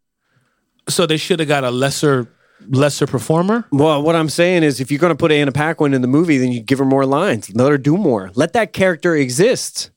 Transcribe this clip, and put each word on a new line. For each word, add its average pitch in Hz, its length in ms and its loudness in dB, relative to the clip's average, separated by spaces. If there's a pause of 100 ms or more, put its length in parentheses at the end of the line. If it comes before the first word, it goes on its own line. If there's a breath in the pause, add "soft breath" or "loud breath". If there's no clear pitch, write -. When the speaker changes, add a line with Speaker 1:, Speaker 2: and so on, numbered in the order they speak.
(880)
Speaker 1:
So - 160 0
they 156 120 0
shoulda 160 280 -2
got 143 180 0
a 123 80 -2
lesser, 131 600 0 (380 soft breath)
lesser 143 380 0
performer? 175 640 -2
Speaker 2:
Well, 147 320 2
what 165 120 2
I'm 160 140 0
saying 175 340 2
is, 143 160 0
if 131 120 -8
you're 143 80 -2
gonna 165 160 2
put 160 160 0
Anna 147 200 2
Paquin 143 440 0
in 127 60 0
the 123 60 0
movie, 147 300 2
then 127 140 0
you 120 100 -6
give 127 180 -2
her 139 60 0
more 135 200 2
lines. 135 480 -2
Let 123 180 2
her 147 80 2
do 147 180 0
more. 113 380 -2
Let 156 180 0
that 226 200 -2
character 175 420 0
exist 147 800 -2